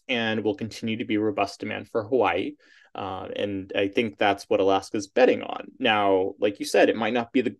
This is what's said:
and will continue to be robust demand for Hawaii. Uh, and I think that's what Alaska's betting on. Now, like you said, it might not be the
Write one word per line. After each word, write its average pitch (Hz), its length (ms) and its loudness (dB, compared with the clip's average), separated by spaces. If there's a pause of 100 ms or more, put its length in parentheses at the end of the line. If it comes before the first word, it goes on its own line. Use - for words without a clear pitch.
and 113 360 -2
will 107 100 2
continue 110 440 -6
to 120 60 -6
be 110 140 -2
robust 104 400 -2
demand 107 300 -8
for 113 160 -4
Hawaii. 107 480 0 (400)
Uh, 95 440 -8
and 98 400 -6
I 101 100 2
think 107 320 -2
that's 101 320 2
what 107 80 2
Alaska's 95 480 0
betting - 380 2
on. - 240 -10 (100)
Now, 101 640 2
like 107 180 0
you - 80 -6
said, 175 220 4
it 101 80 2
might 113 160 0
not 120 180 -2
be 135 100 2
the 107 200 -2